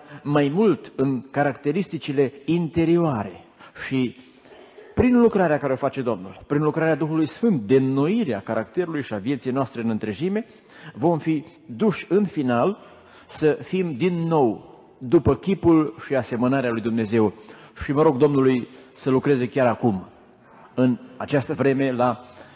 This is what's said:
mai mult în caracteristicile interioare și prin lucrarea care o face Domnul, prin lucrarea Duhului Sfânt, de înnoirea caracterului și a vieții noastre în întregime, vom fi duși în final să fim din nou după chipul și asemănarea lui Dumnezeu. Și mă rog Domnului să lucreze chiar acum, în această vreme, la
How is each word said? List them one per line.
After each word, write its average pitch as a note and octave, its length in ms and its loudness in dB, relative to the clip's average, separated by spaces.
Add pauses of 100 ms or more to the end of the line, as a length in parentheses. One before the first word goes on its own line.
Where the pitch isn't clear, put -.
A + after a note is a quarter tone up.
(240)
mai D3 300 2
mult G3 420 0
în C3+ 360 -2
caracteristicile C#3+ 1000 -2 (120)
interioare D#3+ 960 0 (440)
și B2+ 280 -2 (760)
prin B3 280 4
lucrarea F#3+ 360 4
care C3+ 160 -2
o - 20 -2
face C3+ 260 -4
Domnul, G2 460 -6
prin C#3+ 140 0
lucrarea D#3+ 340 0
Duhului D#3 320 -2
Sfânt, F#3+ 340 0
de G#2 140 2
înnoirea C3+ 640 0
caracterului C#3+ 640 -4
și A#2 120 -10
a G#2+ 40 -4
vieții B2+ 340 -4
noastre B2 300 -4
în A2+ 80 -2
întregime, A2+ 560 -4 (480)
vom D#3+ 240 0
fi D#3 280 -2 (200)
duși D#3 440 -2
în G#3 160 2
final C#3 520 0 (500)
să D#3 240 0
fim E3+ 440 -4
din E3+ 180 0
nou E3 640 0 (200)
după C#3 380 2
chipul E3 600 2 (100)
și C#3+ 100 -4
asemănarea B2 560 0
lui A2+ 100 -4
Dumnezeu. A2 520 0 (500)
Și - 80 -4
mă C#3+ 100 2
rog D#3 160 4
Domnului C3 500 2 (260)
să - 160 -6
lucreze C3 400 2
chiar C3 180 2
acum, G#2+ 400 0 (680)
în B2 240 2 (200)
această C#3+ 360 -2
vreme, C3+ 380 0
la B2 340 -2 (300)